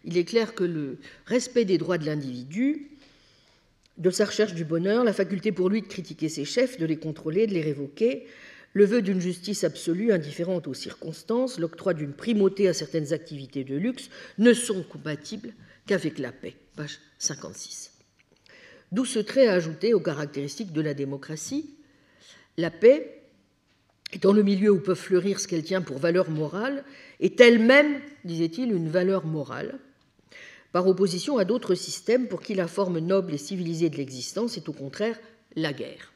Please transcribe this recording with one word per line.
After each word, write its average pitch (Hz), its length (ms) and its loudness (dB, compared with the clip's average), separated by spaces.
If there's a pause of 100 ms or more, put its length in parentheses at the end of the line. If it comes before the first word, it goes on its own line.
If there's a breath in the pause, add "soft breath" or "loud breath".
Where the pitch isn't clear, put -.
« - 0 -
Il 175 140 -2
est 175 60 2
clair 226 300 0
que 185 100 0
le 156 340 -4 (260 loud breath)
respect 240 400 0
des 185 140 2
droits 175 180 -2
de 156 80 -4
l'individu, 151 840 -4 (1040 soft breath)
de 175 140 2
sa 202 160 2
recherche 214 260 0
du 165 120 -6
bonheur, 180 380 0
la 208 120 2
faculté 196 360 0
pour 185 200 0
lui 214 100 0
de 190 60 -14
critiquer 156 420 -8
ses 147 160 -6
chefs, 240 340 0
de 165 60 0
les 160 140 -2
contrôler, 160 480 -2
de 202 80 -4
les 165 80 0
révoquer, 151 640 -2 (480 loud breath)
le 202 100 8
vœu 226 160 4
d'une 185 200 0
justice 180 440 -4
absolue, 180 480 0
indifférente 170 560 -2
aux 127 60 -8
circonstances, 226 840 -6
l'octroi 170 360 -2
d'une 147 180 -6
primauté 196 560 2
à 165 60 2
certaines 156 400 -4
activités 135 500 -8
de 135 120 -6
luxe 226 340 -4 (260 loud breath)
ne 233 160 8
sont 208 300 0
compatibles 156 720 -10 (320 soft breath)
qu'avec 165 320 0
la 123 140 -6
paix. » 92 220 -14 (220)
Page 151 220 -12 (200)
cinquante-six. - 720 -10 (1000 loud breath)
D'où 240 140 0
ce - 120 -4
trait 247 280 4
à 202 80 4
ajouter 170 400 0
aux 180 60 4
caractéristiques 147 720 -6
de 156 100 -2
la 151 120 -2
démocratie. 143 760 -8 (840 soft breath)
La 160 140 -2
paix, 277 520 6 (880)
étant 196 200 4
le 208 100 6
milieu 202 280 4
où 190 80 6
peuvent 175 180 0
fleurir 190 440 0
ce - 80 -6
qu'elle 165 160 -2
tient 185 180 -2
pour 135 160 -8
valeur 170 320 2
morale, 196 540 -4 (340 loud breath)
est - 220 0
elle-même, 254 600 8 (240)
disait-il, 170 480 -2
une 165 160 0
valeur 180 380 0
morale, 151 520 -8 (920 loud breath)
par 180 160 2
opposition 190 520 2
à 190 60 4
d'autres 196 300 0
systèmes 226 540 -2
pour 190 140 -8
qui 214 120 -6
la 180 140 0
forme 180 300 -2
noble 180 360 0
et 139 40 -6
civilisée 170 500 -2
de 139 80 -4
l'existence 139 600 -6
est 160 120 -10
au 147 60 -10
contraire 208 440 -6 (380)
la 156 160 -2
guerre. - 440 -12